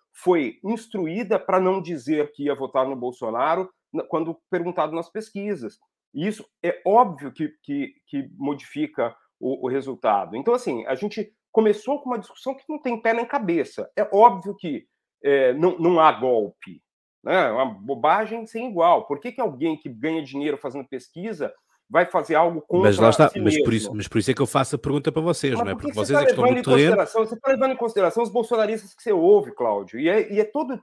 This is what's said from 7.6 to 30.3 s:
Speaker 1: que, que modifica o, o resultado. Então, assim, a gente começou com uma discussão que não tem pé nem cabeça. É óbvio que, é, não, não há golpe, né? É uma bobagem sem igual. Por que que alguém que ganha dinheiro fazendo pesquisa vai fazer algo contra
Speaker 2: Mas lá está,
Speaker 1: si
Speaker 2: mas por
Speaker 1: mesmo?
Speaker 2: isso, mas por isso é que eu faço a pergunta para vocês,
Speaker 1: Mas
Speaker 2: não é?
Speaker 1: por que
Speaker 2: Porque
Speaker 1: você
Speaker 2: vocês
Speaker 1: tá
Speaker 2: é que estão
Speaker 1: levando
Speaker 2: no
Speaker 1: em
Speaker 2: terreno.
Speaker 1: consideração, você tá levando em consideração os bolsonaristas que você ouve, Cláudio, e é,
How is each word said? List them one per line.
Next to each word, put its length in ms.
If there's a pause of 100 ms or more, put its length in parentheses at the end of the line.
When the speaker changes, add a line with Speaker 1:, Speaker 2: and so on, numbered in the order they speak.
Speaker 1:
que, 320 (120)
que 300
modifica 800 (240)
o, 280
o 20
resultado. 680
Então, 180
assim, 320
a 80
gente 380 (200)
começou 480
com 80
uma 100
discussão 360
que 140
não 120
tem 200
pé 120
nem 140
cabeça. 720
É 160
óbvio 440
que, 300 (360)
é, 300
não, 260
não 220
há 120
golpe, 720 (400)
né? 260
É 20
uma 160
bobagem 800
sem 240
igual. 360
Por 140
que 120
que 80
alguém 360
que 120
ganha 360
dinheiro 320
fazendo 320
pesquisa 640 (360)
vai 160
fazer 300
algo 280
contra 260
Speaker 2:
Mas 100
lá 120
está, 180
Speaker 1:
si 120
Speaker 2:
mas 180
por 120
Speaker 1:
mesmo? 40
Speaker 2:
isso, 200
mas 140
por 100
isso 140
é 20
que 80
eu 40
faço 280
a 40
pergunta 340
para 100
vocês, 320
Speaker 1:
Mas 100
Speaker 2:
não 60
é? 40
Speaker 1:
por 80
que 40
Speaker 2:
Porque 180
Speaker 1:
você 100
Speaker 2:
vocês 40
Speaker 1:
tá 40
Speaker 2:
é 20
que 80
estão 120
Speaker 1:
levando 120
Speaker 2:
no 40
Speaker 1:
em 40
Speaker 2:
terreno. 320
Speaker 1:
consideração, 300
você 140
tá 120
levando 180
em 60
consideração 480
os 40
bolsonaristas 640
que 100
você 100
ouve, 400
Cláudio, 480
e 80
é, 240